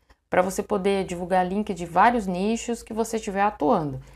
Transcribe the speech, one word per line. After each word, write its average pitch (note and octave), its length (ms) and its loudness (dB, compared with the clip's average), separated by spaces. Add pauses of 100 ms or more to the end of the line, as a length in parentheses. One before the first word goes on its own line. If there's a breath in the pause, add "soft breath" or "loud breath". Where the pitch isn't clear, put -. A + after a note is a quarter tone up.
(280)
pra F3+ 140 4
você F#3+ 180 -2
poder G3 440 0
divulgar F3+ 420 0
link G#3 260 -4
de E3+ 140 -6
vários G3 400 4
nichos G#3+ 560 -2
que - 100 -14
você A3 240 -4
estiver G3+ 260 -2
atuando. G3 600 0 (140 loud breath)